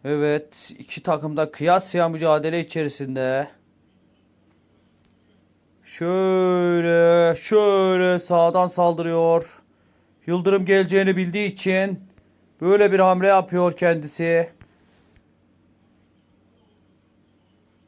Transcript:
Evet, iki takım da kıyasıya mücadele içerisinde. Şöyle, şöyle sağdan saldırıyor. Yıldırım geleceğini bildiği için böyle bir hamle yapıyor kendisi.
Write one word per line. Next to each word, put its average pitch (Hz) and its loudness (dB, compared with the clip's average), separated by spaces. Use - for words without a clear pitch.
Evet, 147 -4
iki - -18
takım 151 -4
da 151 -4
kıyasıya 175 0
mücadele 160 -2
içerisinde. 139 -6
Şöyle, 175 2
şöyle 190 2
sağdan 175 2
saldırıyor. 170 0
Yıldırım 185 -2
geleceğini 190 2
bildiği 185 -4
için 190 -4
böyle 202 4
bir 190 2
hamle 185 2
yapıyor 180 2
kendisi. 165 -2